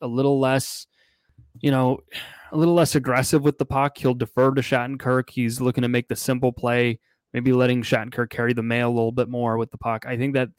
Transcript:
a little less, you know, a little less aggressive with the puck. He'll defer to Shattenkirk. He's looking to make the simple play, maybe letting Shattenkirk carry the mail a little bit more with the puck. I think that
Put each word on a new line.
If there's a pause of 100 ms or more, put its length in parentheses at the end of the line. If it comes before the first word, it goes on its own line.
a
little
less, (720)
you
know, (520)
a
little
less
aggressive
with
the
puck.
He'll
defer
to
Shattenkirk.
He's
looking
to
make
the
simple
play, (320)
maybe
letting
Shattenkirk
carry
the
mail
a
little
bit
more
with
the
puck.
I
think
that